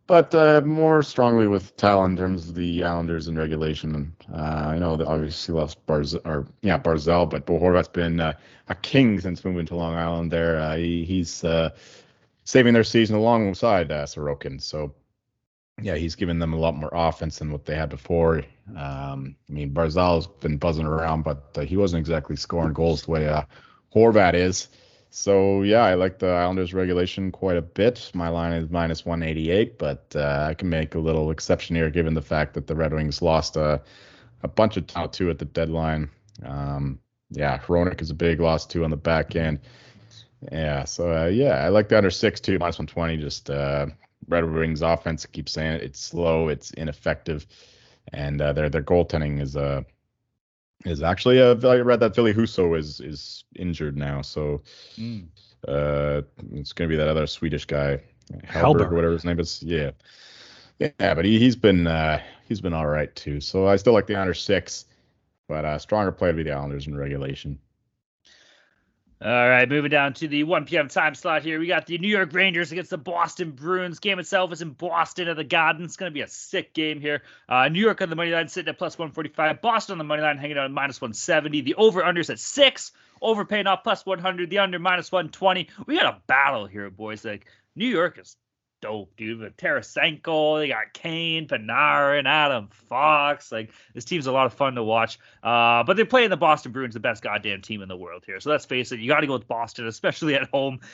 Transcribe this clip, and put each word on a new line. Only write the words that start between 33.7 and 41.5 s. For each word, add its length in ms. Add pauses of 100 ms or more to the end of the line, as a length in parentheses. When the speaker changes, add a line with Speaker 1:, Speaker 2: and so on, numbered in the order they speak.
Speaker 1:
a 60
bunch 280
of 100
talent, 280
too, 160
at 80
the 80
deadline. 640 (340)
Um, 540 (320)
yeah, 260
Hronek 460
is 80
a 40
big 260
loss, 260
too, 180
on 60
the 80
back 380
end. 240 (920)
Yeah, 320
so, 260
uh, 180
yeah, 360